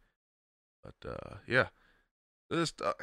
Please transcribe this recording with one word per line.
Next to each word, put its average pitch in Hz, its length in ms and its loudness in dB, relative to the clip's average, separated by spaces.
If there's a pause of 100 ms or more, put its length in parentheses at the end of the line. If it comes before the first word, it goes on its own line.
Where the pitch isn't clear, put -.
(800)
But, - 280 -14
uh, - 260 -8 (100)
yeah. 123 220 4 (840)
This, 160 220 2 (100)
uh, - 80 4 (120)